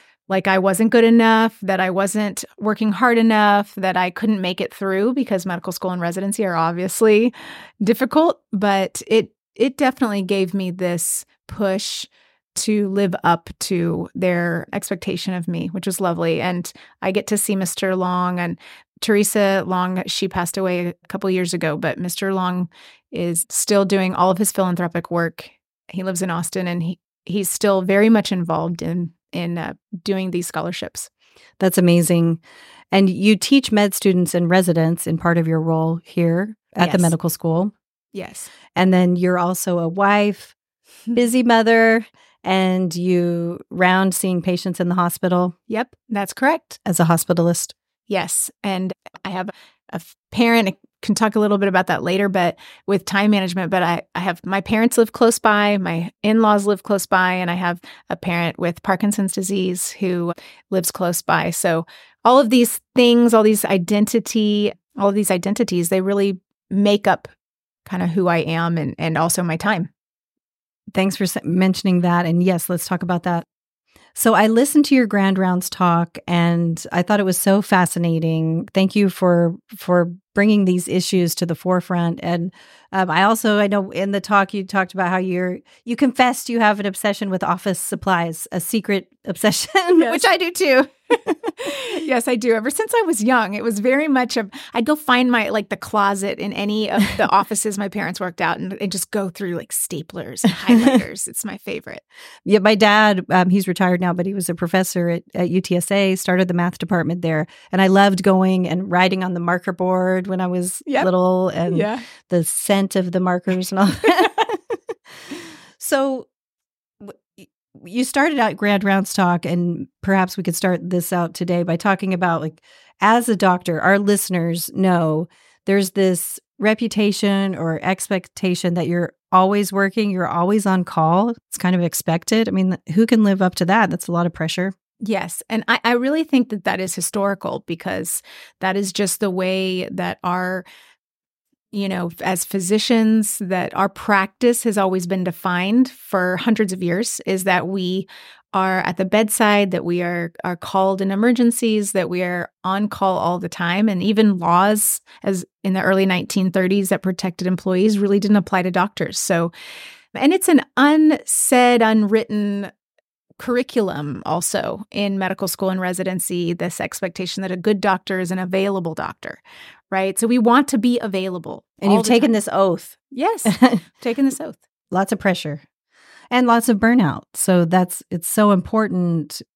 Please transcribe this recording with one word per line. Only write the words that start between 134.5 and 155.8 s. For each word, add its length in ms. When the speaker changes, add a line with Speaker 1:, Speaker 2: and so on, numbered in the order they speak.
Speaker 1:
Yes. 480
And 200
I, 160
I 80
really 320
think 240
that 160
that 160
is 140
historical 720
because 540
that 160
is 160
just 280
the 100
way 600
that 340
our, 400
you 180
know, 220
as 220
physicians, 920
that 380
our 120
practice 760
has 140
always 280
been 160
defined 640
for 500
hundreds 340
of 100
years, 440
is 180
that 240
we 400
are 260
at 160
the 80
bedside, 680
that 120
we 160
are, 320
are 140
called 460
in 80
emergencies, 800
that 160
we 140
are 280
on 240
call 300
all 200
the 100
time. 420
And 120
even 360
laws 640
as 220
in 120
the 80